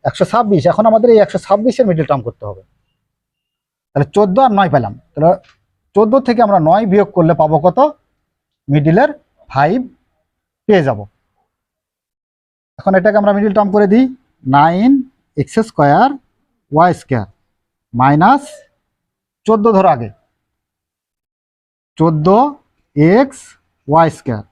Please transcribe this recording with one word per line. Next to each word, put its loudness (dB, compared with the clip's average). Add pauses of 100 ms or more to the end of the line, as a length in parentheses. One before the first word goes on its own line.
একশো -4
ছাব্বিশ। 0 (100)
এখন -2
আমাদের 2
এই 4
একশো -4
ছাব্বিশের -2
মিডল -2
টার্ম -2
করতে -14
হবে। -18 (1300)
তাহলে -2
চোদ্দ 2 (100)
আর 0
নয় 0
পেলাম, -2 (180)
তাহলে 0 (680)
চোদ্দ 2 (140)
থেকে -2
আমরা 0 (100)
নয় 0
বিয়োগ 0
করলে 2
পাবো 0
কত? 0 (880)
মিডলের 0 (400)
ফাইভ 0 (880)
পেয়ে 2
যাব। -4 (1800)
এখন -2
এটাকে 0
আমরা 0
মিডল -2
টার্ম 0
করে 2
দিই, 2 (520)
নাইন 2 (500)
এক্স -8 (140)
স্কয়ার 2 (640)
ওয়াই 2 (100)
স্কয়ার -6 (680)
মাইনাস 2 (1040)
চোদ্দ -2 (100)
ধরো 2
আগে, -10 (1900)
চোদ্দ 0 (880)
এক্স 0 (480)
ওয়াই 2 (100)
স্কয়ার। -8